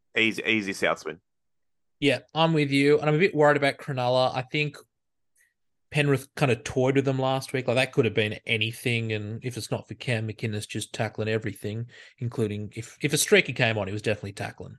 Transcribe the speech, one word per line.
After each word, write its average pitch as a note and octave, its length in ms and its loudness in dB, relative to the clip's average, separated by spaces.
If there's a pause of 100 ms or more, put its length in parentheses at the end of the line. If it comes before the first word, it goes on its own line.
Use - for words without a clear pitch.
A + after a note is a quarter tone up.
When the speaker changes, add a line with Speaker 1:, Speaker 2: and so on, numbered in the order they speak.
(160)
Speaker 1:
easy, A2 300 2
easy G#2 260 0
Souths E2 320 0
win. D#2+ 140 -10 (800)
Speaker 2:
Yeah, C3+ 220 2 (140)
I'm E3 180 2
with D3 180 2
you, C#3+ 300 4
and D3 80 -2
I'm D3+ 80 4
a - 20 4
bit F#3+ 160 2
worried D3 220 6
about C#3 220 0
Cronulla. B2+ 580 0
I B2+ 60 -2
think D3 340 -4 (1120)
Penrith C#3+ 440 2
kind C#3 160 2
of A2+ 140 0
toyed C3+ 320 0
with C3+ 80 4
them C3 160 0
last C3 320 -2
week. C3 160 -2
Like, A#2 80 2
that C3 160 2
could C#3 120 4
have G#2 100 0
been G#2+ 220 0 (100)
anything, A2+ 640 -2
and G#2+ 320 -6
if B2+ 120 -8
it's A2 140 -10
not A2+ 160 -6
for - 80 -12
Cam A2+ 340 -2
McInnes G#2+ 400 -6
just - 240 -8
tackling G#2+ 360 -4
everything, A2 580 -4 (320)
including G#2 560 -4
if, - 260 -12
if D3 120 -2
a D#3+ 40 2
streaker F3+ 380 4
came A2+ 240 2
on, G2+ 80 -2
he F#2+ 60 -6
was G#2 100 -6
definitely G2+ 300 -2
tackling G#2 460 -10